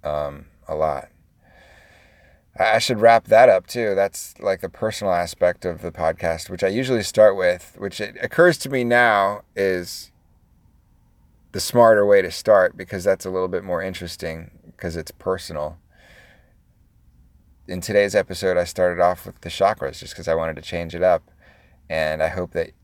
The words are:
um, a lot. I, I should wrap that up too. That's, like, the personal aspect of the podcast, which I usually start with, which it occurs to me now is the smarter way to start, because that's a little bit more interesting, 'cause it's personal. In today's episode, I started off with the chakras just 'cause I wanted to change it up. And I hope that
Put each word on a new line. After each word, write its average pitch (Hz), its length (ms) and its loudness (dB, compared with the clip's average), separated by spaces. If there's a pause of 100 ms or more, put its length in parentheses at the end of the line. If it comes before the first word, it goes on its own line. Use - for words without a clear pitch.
um, 73 420 -6 (220)
a 78 80 -6
lot. 78 320 -4 (1500)
I, 107 200 2
I - 20 4
should 110 220 -2
wrap 113 240 8
that 131 240 8
up 95 180 4
too. 110 300 -2
That's, - 420 -4
like, 98 220 -2
the 92 80 -8
personal 104 440 -4
aspect 87 520 -2
of 85 180 -6
the 87 80 -8
podcast, 82 580 -4
which 92 140 -6
I 95 60 2
usually 120 340 -2
start 101 340 -2
with, 90 420 -4
which 98 220 -10
it - 220 -12
occurs 170 360 0
to - 100 -12
me 131 160 -4
now 107 580 2 (140)
is 92 560 -4 (1400)
the - 80 -8
smarter 110 480 6
way 101 160 6
to 87 80 -4
start, 95 460 2
because 92 260 -10
that's 95 240 0
a 95 40 -6
little 92 180 -2
bit 90 160 -6
more 90 180 -4
interesting, 85 960 -12
'cause 85 180 -8
it's 82 160 -10
personal. 82 680 -6 (1900)
In 92 140 -10
today's 101 340 0
episode, 92 420 0
I 87 80 2
started 87 380 0
off 90 240 0
with - 140 -20
the - 80 -12
chakras 95 500 -2
just - 160 -16
'cause 82 140 -10
I 82 60 2
wanted 82 220 -4
to 80 60 -16
change 85 320 -8
it 85 80 -2
up. 90 300 2 (560)
And 78 340 -2
I 80 60 0
hope 87 240 -6
that 82 200 -4 (120)